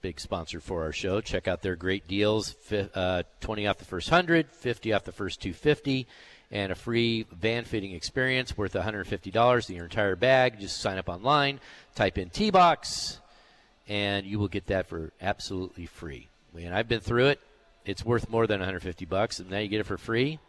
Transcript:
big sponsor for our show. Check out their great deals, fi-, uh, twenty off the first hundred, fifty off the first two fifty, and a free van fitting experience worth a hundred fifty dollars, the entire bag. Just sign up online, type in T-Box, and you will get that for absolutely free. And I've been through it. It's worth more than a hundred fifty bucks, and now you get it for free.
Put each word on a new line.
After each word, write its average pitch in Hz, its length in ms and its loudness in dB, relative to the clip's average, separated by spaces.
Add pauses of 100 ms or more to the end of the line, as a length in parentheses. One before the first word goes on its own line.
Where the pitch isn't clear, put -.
big 90 180 -6
sponsor 85 400 -6
for 85 240 -4
our 78 80 -4
show. 98 300 -2
Check - 260 -2
out 90 140 0
their 92 140 0
great 92 320 -2
deals, 104 440 2
fi-, 101 420 -4
uh, 92 300 0 (160)
twenty 104 280 -4
off 98 100 0
the - 80 -18
first 90 240 -6
hundred, 165 420 4
fifty - 400 -4
off 101 140 2
the 95 60 -12
first 92 300 -8
two 92 120 -4
fifty, 135 540 0 (440)
and 101 200 -2
a 90 40 -2
free 117 560 0
van 113 320 -2
fitting 98 300 -6
experience 127 640 -2
worth 98 180 -2
a 95 60 0
hundred 101 260 -4
fifty 98 240 -6
dollars, 117 360 6
the 92 100 -10
entire 95 380 0
bag. 123 440 4
Just 98 220 -8
sign 95 160 -2
up 92 100 -6
online, 139 520 0 (360)
type 101 220 2
in 90 120 -6
T-Box, 180 920 4 (680)
and 101 380 -2
you 101 140 -4
will 101 80 0
get 98 200 -6
that 95 200 0
for 80 240 -8 (100)
absolutely 92 640 -6
free. 76 420 -14 (300)
And 87 160 -10
I've 113 140 -2
been 113 140 0
through 120 260 4
it. 143 120 2 (460)
It's 98 180 -6
worth 117 260 0
more 113 180 2
than 104 140 2
a 90 40 -2
hundred 92 160 -4
fifty 92 240 -8
bucks, 95 340 0
and 90 100 -12
now 98 100 -4
you 107 80 -2
get 104 120 0
it 104 60 0
for 98 120 -4
free. 131 520 -2